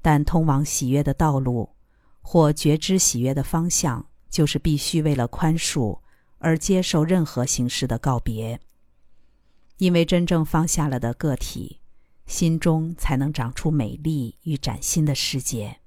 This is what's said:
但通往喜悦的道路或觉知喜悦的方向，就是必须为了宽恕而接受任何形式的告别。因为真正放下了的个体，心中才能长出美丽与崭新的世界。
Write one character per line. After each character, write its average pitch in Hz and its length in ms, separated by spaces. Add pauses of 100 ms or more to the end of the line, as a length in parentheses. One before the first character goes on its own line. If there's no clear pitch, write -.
但 147 240
通 160 220
往 143 180
喜 - 240
悦 139 140
的 147 100
道 143 260
路 123 300 (540)
或 156 280
觉 151 280
知 190 200
喜 123 220
悦 131 140
的 139 80
方 165 260
向， - 400 (220)
就 151 160
是 143 120
必 151 200
须 160 240
为 151 120
了 123 140
宽 160 300
恕 117 420 (380)
而 160 180
接 185 260
受 156 220
任 180 180
何 127 220
形 127 240
式 - 180
的 117 120
告 127 200
别。 113 400 (1160)
因 180 160
为 170 140
真 175 200
正 170 160
放 160 240
下 156 220
了 131 100
的 117 160
个 143 220
体， - 440 (460)
心 165 320
中 160 400
才 - 180
能 139 160
长 127 220
出 - 160
美 135 320
丽 147 400
与 151 160
崭 - 240
新 - 220
的 147 100
世 - 260
界。 110 460